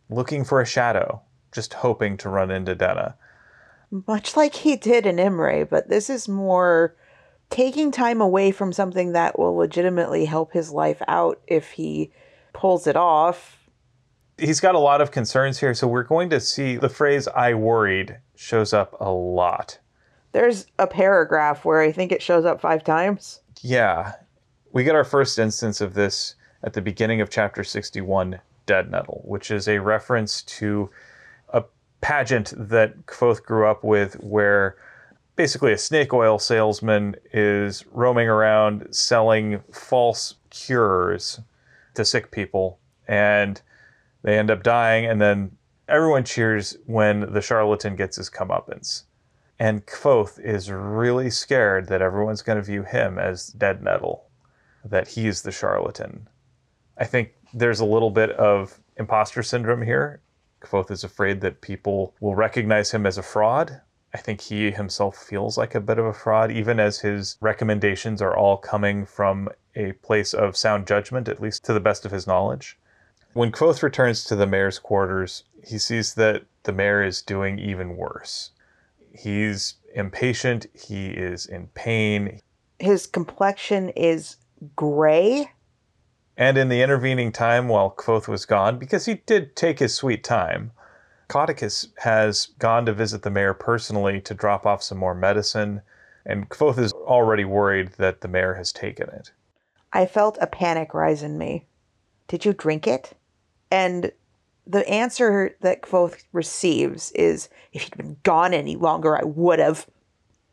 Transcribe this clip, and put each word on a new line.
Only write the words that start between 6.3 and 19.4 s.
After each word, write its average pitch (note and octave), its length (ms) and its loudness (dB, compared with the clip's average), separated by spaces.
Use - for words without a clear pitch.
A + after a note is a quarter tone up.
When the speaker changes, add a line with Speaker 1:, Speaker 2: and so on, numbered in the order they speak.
Speaker 2:
taking C4+ 420 0
time A#3+ 300 0
away G3 300 4
from F#3+ 220 -4
something F#3 400 -2
that E3+ 260 2
will F3 180 2
legitimately E3+ 720 0
help D#3 260 -4
his E3 180 -2
life D3+ 380 0
out E3+ 380 0
if D#3 260 -2
he D#3 400 -6
pulls F3+ 340 0
it C#3+ 100 2
off. E3+ 760 0
Speaker 1:
He's D#3 240 0
got F#3 140 6
a E3 60 4
lot C#3+ 200 6
of C#3 120 2
concerns C3 460 -2
here, C3 140 0
so A#2+ 160 0
we're A#2+ 140 0
going E3 280 0
to C#3+ 100 2
see C3 360 -4
the B2+ 140 0
phrase, C#3+ 380 2
"I A#2+ 260 2
worried," A2 640 2
shows A2 400 0
up G2+ 260 2
a G2+ 100 -2
lot. F2+ 680 -2